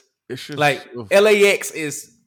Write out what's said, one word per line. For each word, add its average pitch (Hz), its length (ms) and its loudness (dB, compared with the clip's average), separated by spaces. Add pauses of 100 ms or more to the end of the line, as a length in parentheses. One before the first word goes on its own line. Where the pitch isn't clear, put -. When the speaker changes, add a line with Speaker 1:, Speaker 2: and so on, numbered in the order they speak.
(300)
Speaker 1:
It's 127 160 -12
just, 147 140 -10
Speaker 2:
like, 143 280 0 (100)
Speaker 1:
ugh. 113 140 -12
Speaker 2:
L 202 160 4
A 208 260 4
X - 180 -8
is, 151 420 -10 (120)